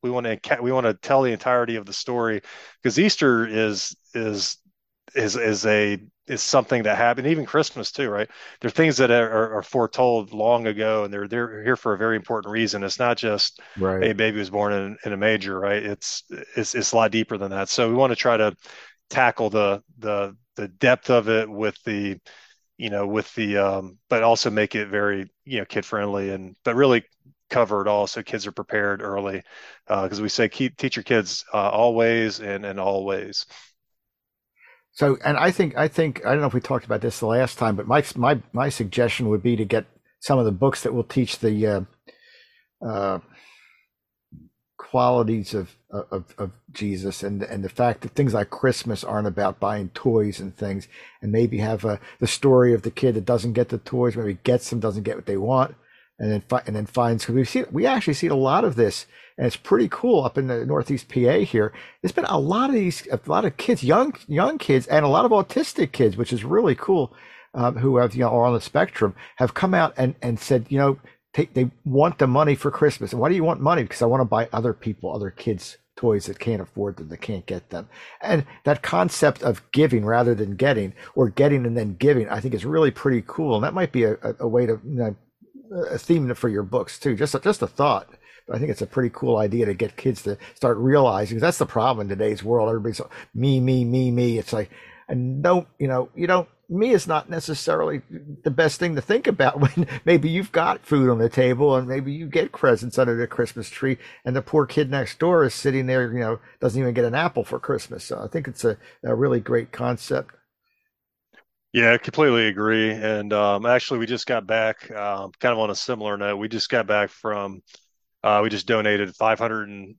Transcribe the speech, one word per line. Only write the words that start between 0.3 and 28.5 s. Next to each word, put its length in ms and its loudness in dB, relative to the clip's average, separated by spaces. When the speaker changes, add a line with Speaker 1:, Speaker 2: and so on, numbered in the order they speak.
Speaker 1:
enca-, 240 -2
we 100 0
wanna 220 2
tell 300 2
the 80 2
entirety 440 0
of 100 -8
the 80 -18
story, 480 -4
'cause 160 0
Easter 480 4
is, 480 -2
is, 440 -4
is, 200 -2
is 300 0
a, 340 2
is 140 -6
something 420 2
that 140 2
happened, 300 2
even 180 0
Christmas 460 -2
too, 180 -4
right? 200 -4
There 60 -2
are 40 -4
things 260 4
that 140 4
are, 180 4
are, 280 0
are 60 -6
foretold 680 0
long 360 2
ago, 360 -2
and 100 -8
they're, 140 -6
they're 360 -6
here 120 2
for 180 -2
a 40 -4
very 180 0
important 380 -6
reason. 300 -2
It's 160 -6
not 180 0
just 420 -2
Speaker 2:
Right. 280 0
Speaker 1:
a 100 2
baby 240 0
was 140 -6
born 220 0
in, 320 -4
in 60 -6
a 60 -6
manger, 420 -2
right? 240 -2
It's, 400 -8
it's, 200 -4
it's 160 -2
a 40 0
lot 160 2
deeper 260 -4
than 140 -8
that. 160 -6
So 220 0
we 60 0
wanna 200 4
try 220 2
to 180 2
tackle 400 2
the, 320 0
the, 400 -6
the 120 -10
depth 420 0
of 200 4
it 200 0
with 340 -4
the, 360 -6
you 120 -8
know, 160 -4
with 300 -4
the, 220 -2
um, 400 -2
but 140 2
also 260 4
make 260 0
it 120 -4
very, 420 -2
you 140 -6
know, 60 -6
kid 200 -6
friendly 460 -4
and, 320 -10
but 120 -2
really 280 4
cover 320 0
it 60 -2
all 200 2
so 160 -8
kids 240 -8
are 40 -12